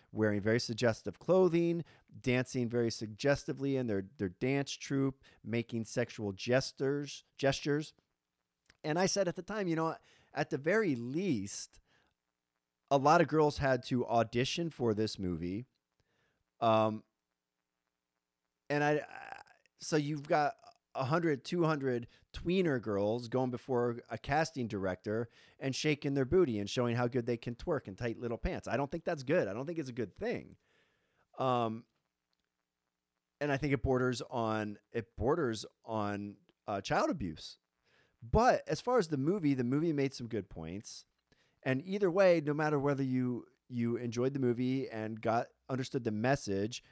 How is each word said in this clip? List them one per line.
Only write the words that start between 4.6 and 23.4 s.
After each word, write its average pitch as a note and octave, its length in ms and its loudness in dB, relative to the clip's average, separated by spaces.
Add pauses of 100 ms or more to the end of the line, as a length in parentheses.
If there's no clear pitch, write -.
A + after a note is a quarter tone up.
troupe, C3+ 500 -2 (220)
making A2+ 400 -2
sexual A2+ 480 -4
gestures, C3+ 920 -2 (120)
gestures. C#3+ 560 0 (920)
And D3+ 120 0
I F#3 80 4
said F#3+ 220 2
at E3+ 80 -2
the F#3 60 -10
time, G3 260 -4
you E3 80 2
know, D#3+ 200 0 (380)
at D3 160 -2
the D#3 80 -2
very E3+ 380 2
least, B2 840 -4 (1080)
a C#3+ 80 6
lot D3 240 6
of D#3 60 2
girls D3+ 300 2
had C3+ 300 2
to A#2+ 200 0
audition A#2+ 640 0
for A#2+ 240 0
this G#2+ 260 -2
movie. F2+ 460 -4 (960)
Um, A2 420 4 (1700)
and D3 140 2
I, D3 80 2
I, D3 100 0 (800)
so - 180 0
you've D3 300 -2
got D3+ 260 2 (420)
a C3 80 -2
hundred, D3+ 400 0
two F3 200 0
hundred C3+ 440 0 (260)
tweener E3+ 460 2
girls G#2+ 480 0
going B2+ 220 0